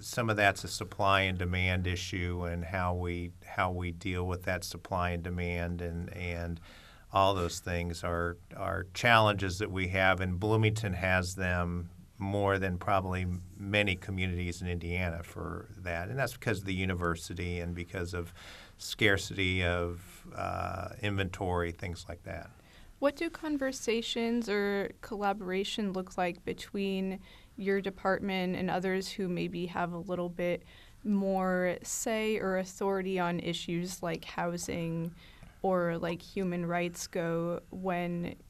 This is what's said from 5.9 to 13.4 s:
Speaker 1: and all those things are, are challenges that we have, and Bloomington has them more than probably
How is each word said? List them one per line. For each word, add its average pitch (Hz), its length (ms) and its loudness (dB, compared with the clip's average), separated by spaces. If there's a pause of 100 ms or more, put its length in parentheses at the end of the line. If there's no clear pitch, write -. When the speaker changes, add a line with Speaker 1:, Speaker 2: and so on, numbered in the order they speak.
Speaker 1:
and 85 440 -4 (520)
all 98 240 6
those 87 260 0
things 87 440 -2
are, 85 320 0 (180)
are 90 380 -2
challenges 104 680 6
that 104 100 0
we 92 180 0
have, 95 320 6
and 90 180 0
Bloomington 107 540 4
has 92 440 2
them 87 520 0 (300)
more 98 400 2
than 92 180 0
probably 92 480 2 (320)